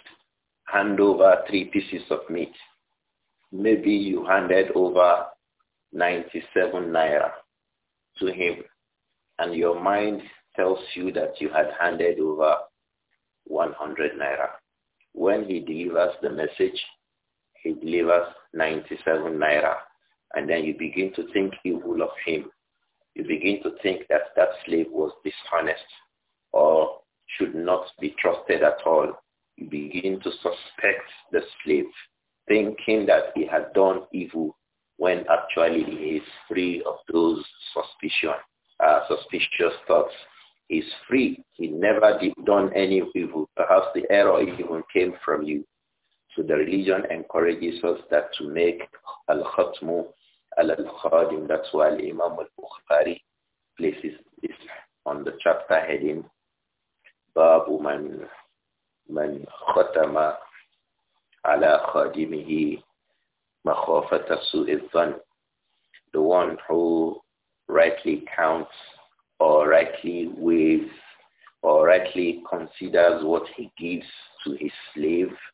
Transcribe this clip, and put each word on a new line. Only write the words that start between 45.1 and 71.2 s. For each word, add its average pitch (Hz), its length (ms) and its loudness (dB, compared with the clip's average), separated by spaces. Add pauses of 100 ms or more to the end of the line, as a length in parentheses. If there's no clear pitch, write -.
from 76 180 -2
you. 76 220 -6 (720)
So 82 60 -2
the 78 120 -2
religion 92 560 0
encourages 82 760 -2
us 87 140 0 (120)
that 76 280 0
to 76 100 -10
make 85 340 0 (460)
al-khatmu - 760 -2 (540)
al-khadim. 80 880 0
That's 78 240 -2
why 78 180 4
Imam 80 480 -4
al-Bukhari - 840 -2 (560)
places 76 360 -4 (300)
this - 140 -8 (480)
on 73 200 -6
the - 80 -6 (100)
chapter 82 380 2
heading, 76 440 -4 (1120)
Babu 80 460 6
man, 73 420 -6 (840)
man 76 380 -6 (280)
khatama 76 600 2 (1120)
ala 76 480 4
khadimihi 76 880 -2 (840)
makhafata - 720 0 (140)
su'i 76 240 0 (160)
dhann. 82 220 2 (960)
The 78 80 0
one 82 380 2 (100)
who 82 520 0 (480)
rightly 78 560 2 (100)
counts 80 380 0 (640)
or 76 300 6
rightly 82 680 2
weighs 80 520 2 (720)